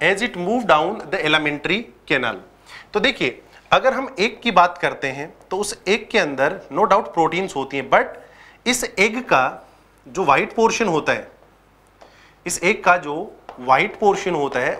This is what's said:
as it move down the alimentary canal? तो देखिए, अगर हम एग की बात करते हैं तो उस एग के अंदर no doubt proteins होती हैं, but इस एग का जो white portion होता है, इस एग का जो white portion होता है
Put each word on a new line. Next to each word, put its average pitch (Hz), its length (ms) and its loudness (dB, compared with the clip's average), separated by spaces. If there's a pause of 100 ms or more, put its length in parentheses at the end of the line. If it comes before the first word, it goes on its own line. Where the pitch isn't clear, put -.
as 190 240 2
it 240 120 -10
move 214 320 -2
down 165 240 4 (160)
the 185 120 -2
alimentary 151 560 0 (320)
canal? 123 280 -2 (560)
तो 214 60 0
देखिए, 175 420 -2 (300)
अगर 254 220 4
हम 262 140 -6 (100)
एग 214 240 -2
की 240 100 0
बात 175 260 4
करते 139 300 -4
हैं 143 200 -8 (220)
तो 185 80 -4
उस 202 180 -6 (120)
एग 220 220 0
के 226 80 2
अंदर 151 400 0 (140)
no 190 200 2
doubt 226 220 2
proteins 170 420 0
होती 170 200 -6
हैं, 123 140 -6
but 220 260 2 (500)
इस 247 180 -2
एग 220 400 0
का 131 200 2 (640)
जो 156 180 -4
white 165 300 2
portion 226 340 2
होता 151 240 0
है, 110 180 -6 (1160)
इस 170 180 -6
एग - 200 0
का 180 140 6
जो 147 160 -8 (460)
white 131 400 2
portion 196 340 2
होता 135 260 -2
है 147 200 -2